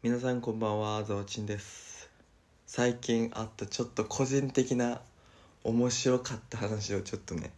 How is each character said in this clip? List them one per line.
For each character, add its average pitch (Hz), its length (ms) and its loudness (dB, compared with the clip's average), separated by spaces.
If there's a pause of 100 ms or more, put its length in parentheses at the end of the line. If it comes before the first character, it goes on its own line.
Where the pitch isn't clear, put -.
皆 120 160 2
さ 127 120 0
ん 123 100 0
こ 117 100 -2
ん 110 80 -2
ば 110 100 2
ん 107 100 2
は、 107 260 0
ざ 104 100 0
わ 101 100 -2
ち - 160 -8
ん 104 60 -4
で 104 100 -2
す。 - 500 -14 (600)
最 123 300 2
近 117 360 2
あ 110 120 -4
っ 110 120 -10
た 104 80 -4
ち - 160 -4
ょ 120 40 0
っ - 40 -14
と 113 160 -2
個 - 200 0
人 135 260 0
的 131 240 2
な 120 260 0 (640)
面 117 260 4
白 127 300 4
か 127 160 -6
っ - 40 -8 (120)
た 113 80 -6
話 104 340 -2
を 95 80 0
ち - 140 -6
ょ - 20 -6
っ - 40 -10
と - 120 -10
ね 78 240 -6